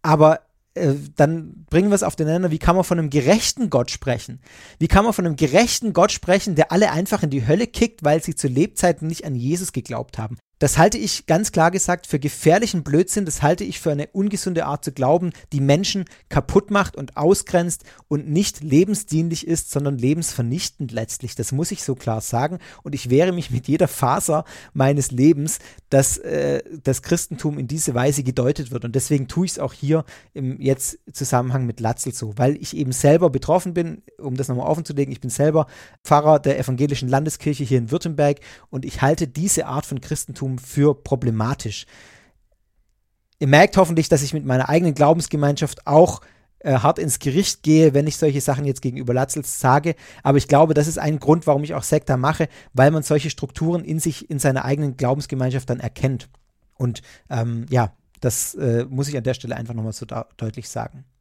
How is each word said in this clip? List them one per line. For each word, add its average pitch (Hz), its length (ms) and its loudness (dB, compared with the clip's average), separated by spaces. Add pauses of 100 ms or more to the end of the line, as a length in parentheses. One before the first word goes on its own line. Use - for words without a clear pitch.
Aber, 156 400 6 (360)
äh, 156 180 2 (220)
dann 160 520 0
bringen 185 220 2
wir 202 40 4
es - 80 0
auf 165 140 -4
den 151 120 -2
Nenner, 175 220 0
wie 156 80 -2
kann 175 180 2
man 185 80 2
von 175 140 0
einem 156 120 -2
gerechten 170 580 2
Gott 123 220 0
sprechen? 123 500 -6 (380)
Wie 156 100 0
kann 196 160 6
man 233 80 0
von 185 140 -2
einem 156 100 -2
gerechten 196 560 2
Gott 185 200 4
sprechen, 190 420 0
der 151 180 2
alle 196 200 2
einfach 190 300 -2
in 156 80 -2
die 131 160 -2
Hölle 196 200 2
kickt, - 380 -2
weil 151 180 4
sie 165 120 -6
zu - 140 -4
Lebzeiten 160 600 0
nicht 160 160 -8
an 143 100 -6
Jesus 156 380 -4
geglaubt 120 460 -8
haben? 110 200 -8 (200)
Das - 200 2
halte 185 180 6
ich - 300 -6
ganz 208 260 0
klar 165 180 4
gesagt 180 360 -2
für 147 120 -2
gefährlichen 160 640 0
Blödsinn. 180 440 0
Das - 160 -6
halte 165 200 2
ich - 160 -8
für 160 140 -2
eine 147 140 -4
ungesunde 190 580 -2
Art 143 220 -6
zu 139 60 -6
glauben, 160 400 0 (200)
die 143 80 -2
Menschen 165 460 2 (240)
kaputt - 400 0
macht 202 260 -2
und 139 220 -10
ausgrenzt 170 680 0 (240)
und 147 220 -4
nicht 170 320 -2
lebensdienlich 165 840 0
ist, 165 240 -4
sondern 143 280 -2
lebensvernichtend 131 960 -4
letztlich. 113 420 -10
Das - 180 -6
muss 151 200 -2
ich - 100 -10
so 135 120 -4
klar 113 280 -4
sagen. 151 360 -4 (240)
Und 143 120 -10
ich 127 160 -6
wehre 170 220 4
mich 175 180 -6
mit 120 180 -4
jeder 165 180 2
Faser 156 600 0 (260)
meines 139 380 2
Lebens, 143 480 2 (320)
dass, 135 260 4
äh, 143 460 -2 (200)
das 135 200 -2
Christentum 151 560 -4
in 127 100 -6
diese 147 260 -4
Weise 135 280 0
gedeutet 127 480 -2
wird. 123 160 -8
Und 117 80 -8
deswegen 135 340 0
tue 180 160 -2
ich's - 140 -6
auch 135 160 -6
hier 151 320 0 (260)
im 131 260 -6
jetzt 135 400 -2 (140)
Zusammenhang 127 540 -2
mit 113 140 -6
Latzl 113 320 -4
so, 107 240 -8
weil 131 200 2
ich - 200 -12
eben 131 160 -2
selber 160 380 4
betroffen 165 440 -2
bin, 165 280 -4 (160)
um 131 180 -8
das 135 120 -4
nochmal 131 200 -4
offen 156 160 -2
zu - 80 -12
legen. 139 200 -2
Ich 123 80 -14
bin 127 100 -8
selber 151 360 2 (360)
Pfarrer 151 360 6
der 139 200 0
evangelischen 131 500 -2
Landeskirche 143 560 -2
hier 127 140 2
in 117 120 -2
Württemberg 147 500 -2 (300)
und 135 140 -8
ich - 180 -8
halte 151 260 2
diese 160 380 -2
Art 139 200 -6
von 135 140 -6
Christentum 131 580 -8
für 143 360 2
problematisch. 117 920 -4 (1500)
Ihr 143 100 0
merkt 156 280 6
hoffentlich, 165 320 2
dass 143 140 4
ich 139 100 -6
mit 151 120 -4
meiner 131 240 0
eigenen 160 260 2
Glaubensgemeinschaft 147 920 2
auch, 156 340 6 (400)
äh, 131 180 0
hart 151 200 2
ins 160 200 -4
Gericht 147 440 -2
gehe, 156 300 6
wenn 143 140 2
ich 151 100 -4
solche 143 240 0
Sachen 143 240 -2
jetzt 135 160 -4
gegenüber 123 320 -4
Latzl 131 320 -2
sage. 147 500 2 (280)
Aber 139 160 4
ich 131 100 0
glaube, 156 240 6
das 147 140 2
ist 160 120 -4
ein 151 200 -2
Grund, 160 280 2
warum 147 180 2
ich - 100 -10
auch 127 80 -6
Sekta 147 340 0
mache, 143 320 0 (240)
weil 135 180 6
man 156 120 0
solche 151 260 0
Strukturen 160 560 -4
in 160 160 -4
sich, - 300 -6
in 147 80 -4
seiner 135 260 0
eigenen 143 320 -2
Glaubensgemeinschaft 131 720 -2
dann 123 120 -4
erkennt. 131 500 -4 (440)
Und, 120 280 -4 (260)
ähm, 117 400 -4
ja, 120 240 2 (280)
das, - 340 -4
äh, 120 340 -2
muss 135 200 -4
ich 147 80 -6
an 117 80 -6
der 127 100 -2
Stelle 117 220 -10
einfach 117 180 -10
nochmal 110 180 -6
so 113 140 -12
da-, 117 300 -10
deutlich 113 320 -10
sagen. 113 360 -12 (160)